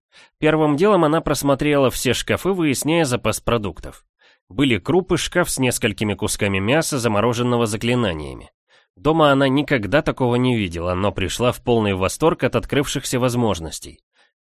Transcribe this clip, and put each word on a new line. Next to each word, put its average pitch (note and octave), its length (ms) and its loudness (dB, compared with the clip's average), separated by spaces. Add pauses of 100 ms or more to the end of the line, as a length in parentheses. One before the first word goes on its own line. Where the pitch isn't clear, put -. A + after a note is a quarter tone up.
(400)
Первым D3+ 360 2
делом F#3 280 4
она D#3 180 2
просмотрела C#3+ 680 2
все - 220 0
шкафы, - 360 -2
выясняя D#3+ 560 0
запас A#2 340 -2
продуктов. G2+ 640 -4 (460)
Были A#2 300 0
крупы, F3 380 0
шкаф - 340 -2
с - 80 -4
несколькими A2+ 560 -2
кусками G2+ 420 -2
мяса, C3 400 0
замороженного A#2 720 0
заклинаниями. G2 800 -4 (460)
Дома D3+ 360 2
она C#3 180 4
никогда B2+ 520 0
такого B2 340 0
не B2 220 2
видела, F2 380 -4
но G2 160 0
пришла G2 400 -2
в - 100 -8
полный A2 320 2
восторг A#2 500 0
от B2 120 0
открывшихся C3+ 640 -2
возможностей. A2+ 800 -2 (420)